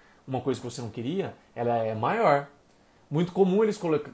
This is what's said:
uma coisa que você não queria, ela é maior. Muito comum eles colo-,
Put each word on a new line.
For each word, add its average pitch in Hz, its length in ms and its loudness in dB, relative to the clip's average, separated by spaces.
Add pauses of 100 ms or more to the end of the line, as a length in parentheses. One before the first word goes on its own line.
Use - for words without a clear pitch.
(260)
uma 131 140 -4
coisa 127 180 -2
que 117 60 -12
você 123 160 -8
não 117 80 -8
queria, 127 460 -6 (200)
ela 117 220 0
é 110 180 -2
maior. 147 540 2 (640)
Muito 170 220 0
comum 190 300 4
eles 214 140 2
colo-, 156 240 0 (140)